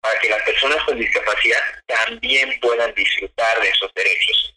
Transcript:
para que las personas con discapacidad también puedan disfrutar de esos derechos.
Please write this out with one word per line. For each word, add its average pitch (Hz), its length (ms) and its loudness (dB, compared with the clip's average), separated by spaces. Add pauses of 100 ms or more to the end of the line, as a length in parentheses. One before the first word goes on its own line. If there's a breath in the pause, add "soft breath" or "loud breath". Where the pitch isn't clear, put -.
para 110 180 0
que - 100 0
las 107 140 0
personas 147 400 0
con 135 160 0
discapacidad 107 640 2 (260)
también 117 720 -2
puedan 117 340 2
disfrutar - 680 0
de 110 80 2
esos - 260 0
derechos. - 600 0